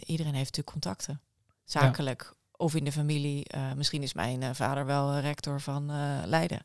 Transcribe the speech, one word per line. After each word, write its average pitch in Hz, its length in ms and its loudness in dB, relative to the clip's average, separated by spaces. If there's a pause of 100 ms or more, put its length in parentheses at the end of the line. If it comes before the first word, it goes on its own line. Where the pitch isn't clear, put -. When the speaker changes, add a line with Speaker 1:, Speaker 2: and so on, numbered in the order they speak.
Speaker 1:
iedereen 160 280 0
heeft 135 220 -2
natuurlijk - 140 -4
contacten. 156 500 -6 (260)
Speaker 2:
Ja. - 80 -20 (100)
Speaker 1:
Zakelijk 131 680 2 (220)
of 156 180 2
in 156 100 2
de 143 80 0
familie. 147 520 0
Eh, 135 320 -4
misschien 143 260 0
is 135 120 -4
mijn, 127 280 -2
eh, 131 100 0
vader 139 340 0
wel, 143 260 2
eh, 143 80 2
rector 143 400 -2
van, 143 300 -2
eh, 143 340 0
Leiden. 160 400 2